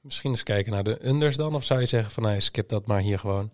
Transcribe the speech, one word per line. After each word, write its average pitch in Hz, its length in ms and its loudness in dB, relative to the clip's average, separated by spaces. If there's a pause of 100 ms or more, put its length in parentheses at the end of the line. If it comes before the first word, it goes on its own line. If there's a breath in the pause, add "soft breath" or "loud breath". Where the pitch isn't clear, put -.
Misschien 139 280 -6
eens 120 140 -2
kijken 104 280 0
naar 98 120 0
de 113 240 -2
unders 143 300 4
dan. 151 180 -2
Of 135 80 -4
zou 131 160 2
je 123 60 2
zeggen 113 260 0
van, 113 120 -4
"Nee, 104 160 2
skip - 300 -2
dat 104 160 -2
maar 104 140 2
hier 98 200 0
gewoon"? 98 340 -2